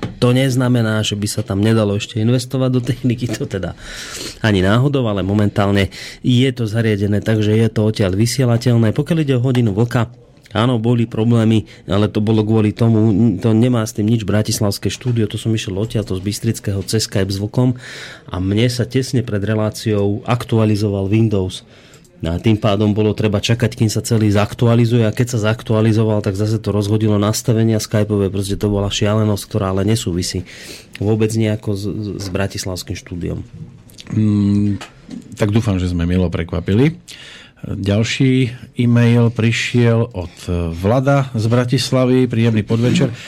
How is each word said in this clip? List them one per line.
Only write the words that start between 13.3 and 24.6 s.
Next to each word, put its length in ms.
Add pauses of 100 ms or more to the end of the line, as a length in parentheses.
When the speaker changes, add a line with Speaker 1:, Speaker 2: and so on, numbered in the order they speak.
Speaker 1:
to 80
nemá 320
s 80
tým 160
nič 160
bratislavské 640
štúdio, 400
to 80
som 160
išiel 240
odtiaľ, 320
to 80
z 80
Bystrického 640
cez 240
Skype 160
s 160
vlkom 320 (560)
a 80
mne 320
sa 160
tesne 320
pred 240
reláciou 800
aktualizoval 880
Windows. 560 (560)
No 80
a 80
tým 160
pádom 400
bolo 160
treba 320
čakať, 320
kým 160
sa 80
celý 320
zaktualizuje, 720